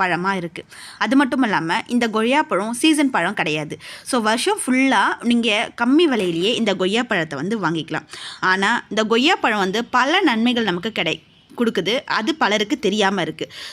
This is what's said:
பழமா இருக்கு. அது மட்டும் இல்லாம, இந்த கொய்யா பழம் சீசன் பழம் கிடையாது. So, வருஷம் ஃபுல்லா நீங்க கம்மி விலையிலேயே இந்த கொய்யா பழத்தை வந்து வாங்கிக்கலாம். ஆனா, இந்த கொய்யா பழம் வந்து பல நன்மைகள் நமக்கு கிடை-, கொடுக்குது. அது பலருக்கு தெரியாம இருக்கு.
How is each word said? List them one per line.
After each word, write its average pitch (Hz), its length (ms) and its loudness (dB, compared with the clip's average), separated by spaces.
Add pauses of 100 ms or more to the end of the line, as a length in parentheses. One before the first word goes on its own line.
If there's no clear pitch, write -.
பழமா 180 400 0
இருக்கு. 170 220 -10 (340)
அது 220 240 2
மட்டும் 262 260 0
இல்லாம, 170 400 0
இந்த 240 220 0
கொய்யா 233 420 2
பழம் 214 300 -2
சீசன் 302 360 4
பழம் 170 220 0
கிடையாது. 156 380 -4 (260)
So, 262 180 -2
வருஷம் 240 420 0
ஃபுல்லா 254 400 2 (280)
நீங்க 233 180 2 (320)
கம்மி 285 320 4
விலையிலேயே 185 480 0
இந்த 208 140 0
கொய்யா 190 280 0
பழத்தை 160 380 -4
வந்து 202 240 -2
வாங்கிக்கலாம். 160 420 -4 (440)
ஆனா, 196 200 2 (180)
இந்த 214 140 0 (120)
கொய்யா 302 260 4
பழம் 214 240 0
வந்து 190 160 -2 (160)
பல 294 240 2
நன்மைகள் 233 500 2
நமக்கு 175 300 -4
கிடை-, 160 180 -2 (320)
கொடுக்குது. 226 420 0 (240)
அது 220 140 0 (100)
பலருக்கு 214 380 0
தெரியாம 196 420 0
இருக்கு. 156 240 -6 (280)